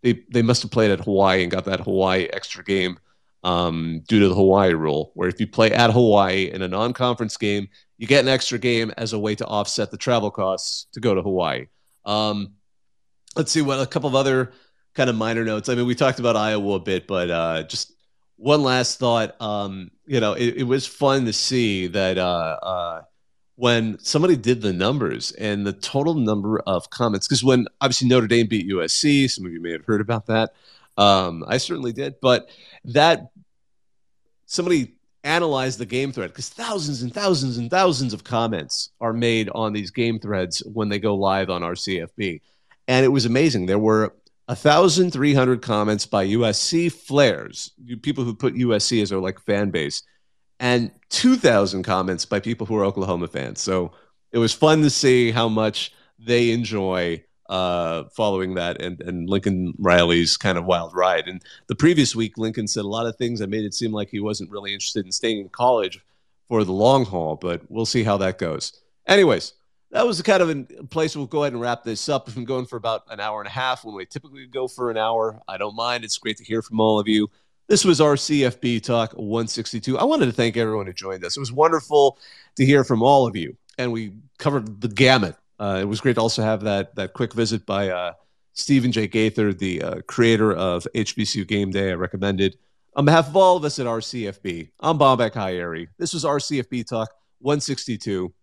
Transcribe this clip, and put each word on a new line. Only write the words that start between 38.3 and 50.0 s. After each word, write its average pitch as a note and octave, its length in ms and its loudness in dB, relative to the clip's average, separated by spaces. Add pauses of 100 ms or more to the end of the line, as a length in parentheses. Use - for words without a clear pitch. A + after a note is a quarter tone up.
are A2+ 140 -2
made A2+ 400 0
on A2 180 -2
these G2+ 180 -6
game A#2 280 -2
threads F#2+ 480 -4
when G#2+ 240 -4
they G2+ 80 -2
go G#2 160 0
live F#2+ 340 0
on F2 140 -4
R F2 140 -6
C F#2+ 220 -6
F E2 160 -10
B. F2+ 280 -6 (440)
And C3 200 4
it - 20 6
was C3 160 2
amazing. A#2+ 400 2
There F#2+ 140 0
were A2 360 2 (340)
a A#2+ 60 -4
thousand E3+ 580 4
three C#3+ 200 2
hundred B2+ 300 4
comments G#2 420 0
by G2+ 200 0
U G#2+ 200 0
S G#2 160 0
C E3+ 300 0
flares, A2 840 0 (100)
you, A#2+ 140 -12
people B2+ 260 -6
who A#2 120 -4
put B2 200 -2
U A#2+ 200 0
S G#2 100 0
C A#2 160 0
as G2+ 80 0
their, F#2+ 100 -4
like, F#2 220 -6
fan G2+ 300 -2
base, D#2 320 -4 (580)